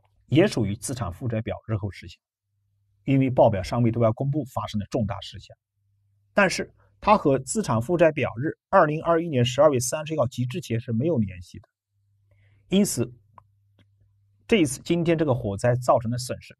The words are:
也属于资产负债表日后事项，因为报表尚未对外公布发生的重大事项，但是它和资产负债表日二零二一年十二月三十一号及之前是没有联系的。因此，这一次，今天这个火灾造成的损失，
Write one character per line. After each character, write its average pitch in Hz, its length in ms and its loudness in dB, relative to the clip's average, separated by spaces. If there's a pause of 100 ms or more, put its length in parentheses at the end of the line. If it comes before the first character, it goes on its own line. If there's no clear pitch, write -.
(260)
也 170 220 4
属 123 180 -2
于 98 100 -4
资 - 180 -10
产 95 200 -8
负 - 140 -10
债 110 140 -4
表 92 160 -8 (100)
日 110 80 -4
后 98 160 -6
事 - 160 -18
项， - 120 -20 (840)
因 135 160 2
为 135 100 2
报 131 200 6
表 95 120 -2
尚 123 220 -2
未 113 80 2
对 117 100 -2
外 110 120 4
公 139 180 -4
布 147 140 -4
发 107 200 -8
生 104 140 -6
的 95 80 -8
重 123 180 -2
大 98 160 -6
事 - 180 -16
项， - 160 -20 (760)
但 196 160 2
是 - 240 -8 (260)
它 208 180 4
和 139 200 2
资 131 240 -4
产 117 200 -2
负 170 160 -2
债 160 140 6
表 120 260 -4
日 143 200 -6 (120)
二 180 180 6
零 151 160 -4
二 165 180 2
一 175 60 -4
年 127 180 2
十 127 160 2
二 156 100 8
月 131 80 0
三 156 280 -6
十 160 60 -6
一 156 40 -6
号 143 100 0
及 127 180 -4
之 123 160 -6
前 117 180 -4
是 120 140 -8
没 113 120 0
有 165 120 0
联 95 240 -4
系 - 180 -20
的。 - 80 -20 (1000)
因 196 140 4
此， - 300 -4 (1300)
这 233 100 4
一 170 80 6
次， - 180 -4
今 170 220 0
天 170 100 2
这 160 80 0
个 143 100 2
火 110 220 -4
灾 123 200 0
造 127 240 2
成 117 100 -6
的 120 80 -4
损 110 240 -8
失， - 180 -20